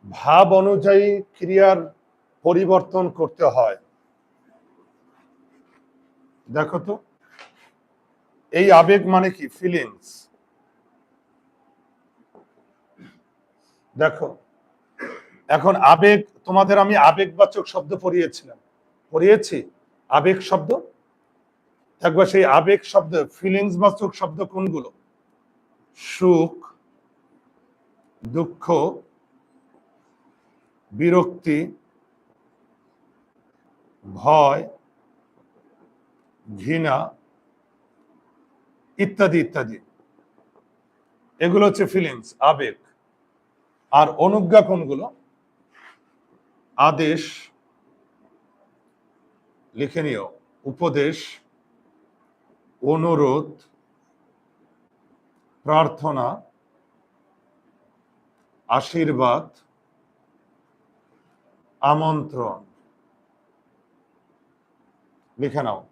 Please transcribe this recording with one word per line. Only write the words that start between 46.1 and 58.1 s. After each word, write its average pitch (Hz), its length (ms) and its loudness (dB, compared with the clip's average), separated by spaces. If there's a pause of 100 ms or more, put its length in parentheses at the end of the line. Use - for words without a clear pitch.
আদেশ, 156 440 0 (2500)
লিখে 143 280 -8
নিও, 113 240 -6 (380)
উপদেশ, 143 520 -4 (1700)
অনুরোধ, 147 680 -2 (2250)
প্রার্থনা, 151 600 -2 (2500)